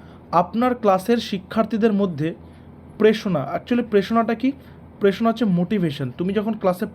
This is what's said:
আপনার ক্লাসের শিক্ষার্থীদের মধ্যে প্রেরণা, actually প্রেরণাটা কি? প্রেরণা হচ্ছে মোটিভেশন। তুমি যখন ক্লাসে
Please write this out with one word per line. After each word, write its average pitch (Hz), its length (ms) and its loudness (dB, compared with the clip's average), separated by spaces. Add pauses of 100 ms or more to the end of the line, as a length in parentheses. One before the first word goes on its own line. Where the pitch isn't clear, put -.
(320)
আপনার 233 440 2
ক্লাসের 202 420 2
শিক্ষার্থীদের 220 760 -2
মধ্যে 170 400 -2 (640)
প্রেরণা, 190 600 0
actually 240 300 -2
প্রেরণাটা 226 440 0
কি? 262 180 -2 (480)
প্রেরণা 202 300 2
হচ্ছে 226 160 0
মোটিভেশন। 175 720 0
তুমি 185 160 -4
যখন 214 200 -2
ক্লাসে 196 420 -2